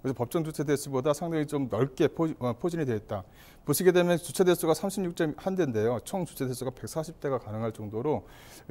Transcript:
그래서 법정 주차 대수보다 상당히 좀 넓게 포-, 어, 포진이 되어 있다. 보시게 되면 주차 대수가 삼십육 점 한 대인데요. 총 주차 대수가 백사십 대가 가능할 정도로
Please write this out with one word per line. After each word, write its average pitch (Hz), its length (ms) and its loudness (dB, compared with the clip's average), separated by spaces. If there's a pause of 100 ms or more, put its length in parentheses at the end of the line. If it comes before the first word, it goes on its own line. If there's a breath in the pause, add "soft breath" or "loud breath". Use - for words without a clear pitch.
그래서 131 160 -4
법정 139 260 -2
주차 156 200 -4
대수보다 143 500 0
상당히 160 320 -2
좀 143 240 -2
넓게 135 380 2
포-, 160 320 0
어, 123 140 -2
포진이 165 320 -2
되어 120 100 0
있다. 101 280 -6 (420 loud breath)
보시게 175 260 6
되면 175 260 6
주차 - 260 0
대수가 170 300 4
삼십육 190 420 -2
점 156 220 0
한 190 180 -4
대인데요. 117 480 0
총 185 220 -4
주차 - 220 -6
대수가 127 240 -4
백사십 160 480 -8
대가 135 180 -2
가능할 110 360 -4
정도로 107 520 -4 (460 loud breath)